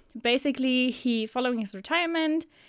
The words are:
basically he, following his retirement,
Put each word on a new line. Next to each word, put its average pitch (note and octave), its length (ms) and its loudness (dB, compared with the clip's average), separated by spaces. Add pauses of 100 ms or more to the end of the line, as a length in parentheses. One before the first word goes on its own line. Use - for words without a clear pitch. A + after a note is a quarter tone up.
(220)
basically B3+ 720 2
he, A3+ 340 0
following B3 340 -2
his G#3 140 -6
retirement, D#4+ 720 0 (240)